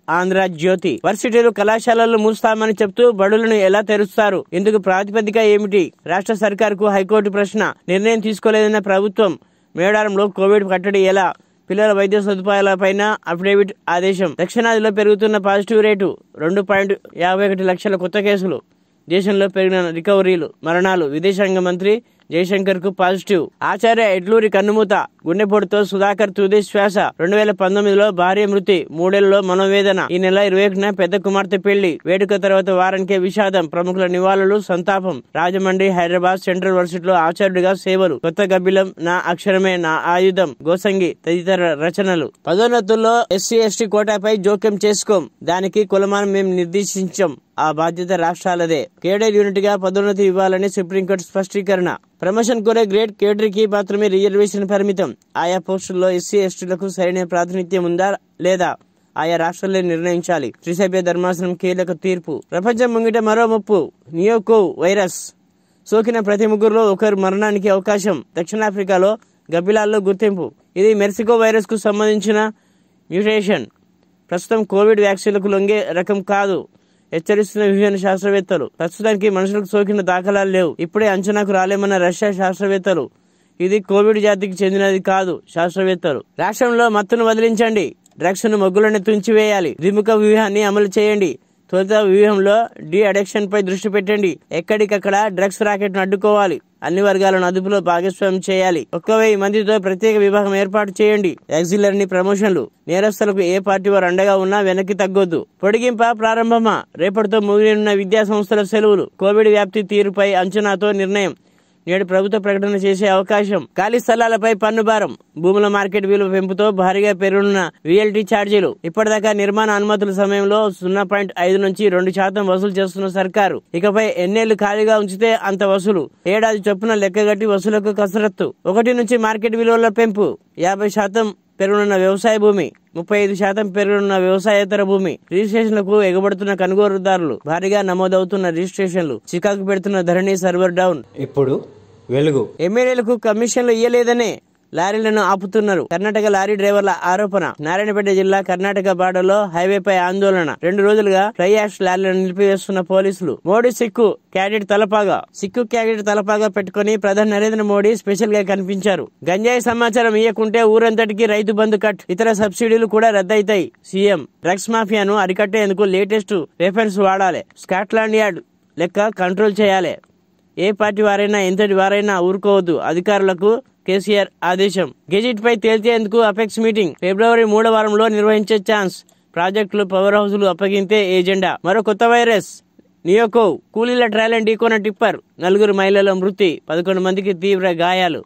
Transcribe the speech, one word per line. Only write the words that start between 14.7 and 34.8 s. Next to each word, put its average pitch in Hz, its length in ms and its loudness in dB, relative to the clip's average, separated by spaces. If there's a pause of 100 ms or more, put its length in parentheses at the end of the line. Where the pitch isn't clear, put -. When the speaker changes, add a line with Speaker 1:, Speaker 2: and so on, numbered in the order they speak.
Speaker 1:
పెరుగుతున్న 208 460 2
పాజిటివ్ 202 460 0
రేటు. 196 340 0 (200)
రెండు 185 240 -2
పాయింట్ 196 320 0 (240)
యాభై 185 300 0
ఒకటి 190 160 -2
లక్షల 190 320 0
కొత్త 180 240 -4
కేసులు. 190 420 -2 (480)
దేశంలో 196 380 0
పెరిగిన 185 420 0
రికవరీలు, 185 600 0 (140)
మరణాలు. 180 420 0
విదేశాంగ 185 540 0
మంత్రి 185 440 0 (280)
జయశంకర్కు 185 580 -2
పాజిటివ్. 180 580 0 (160)
ఆచార్య 208 520 2
ఎడ్లూరి 214 340 2
కన్నుమూత. 208 440 2 (340)
గుండెపోటుతో 202 580 0
సుధాకర్ 196 520 -2
తుది 202 240 2
శ్వాస. 202 360 0
రెండు 175 380 0
వేల 214 160 2
పంతొమ్మిదిలో 202 600 2
భార్య 190 340 0
మృతి. 196 460 0
మూడేళ్లలో 196 500 2
మనోవేదన. 190 720 0
ఈ 175 60 -2
నెల 190 200 2
ఇరవై 202 300 2
ఒకటిన 196 220 -2
పెద్ద 190 260 -2
కుమార్తె 196 420 -2
పెళ్లి. 196 480 0
వేడుక 190 300 0
తర్వాత 190 340 0
వారానికే 190 480 0
విషాదం. 190 480 0
ప్రముఖుల 180 400 -2
నివాళులు, 190 540 0
సంతాపం. 185 640 -4 (120)